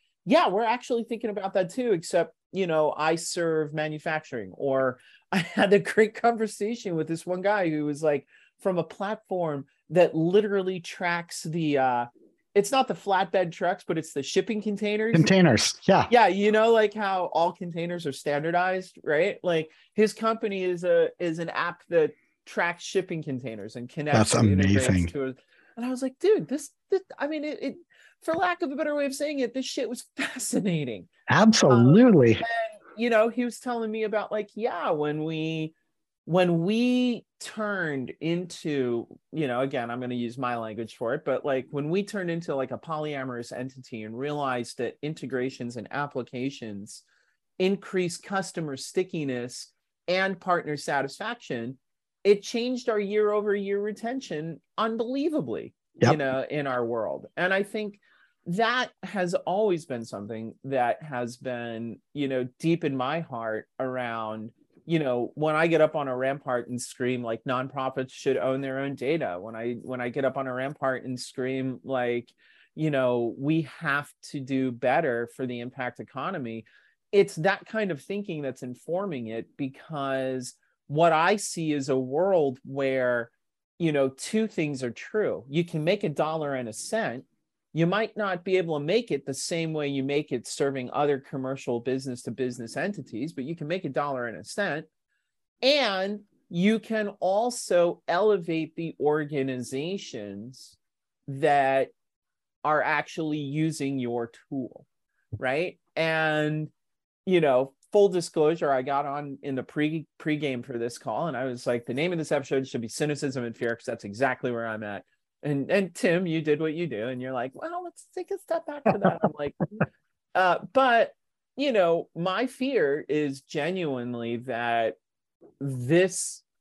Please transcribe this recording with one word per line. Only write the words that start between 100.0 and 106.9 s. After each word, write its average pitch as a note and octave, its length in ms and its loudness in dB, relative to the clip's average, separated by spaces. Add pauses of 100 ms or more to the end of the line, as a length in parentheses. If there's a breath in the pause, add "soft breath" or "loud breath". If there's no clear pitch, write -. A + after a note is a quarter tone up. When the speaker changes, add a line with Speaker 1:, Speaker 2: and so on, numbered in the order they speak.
Speaker 1:
that C#3 640 2 (760)
are D3 180 2
actually D3+ 580 -2
using D3 580 -2
your A#2+ 340 -2 (180)
tool, - 360 -8 (520)
right? C#3 420 -2 (160)
And, D#3 720 0 (560)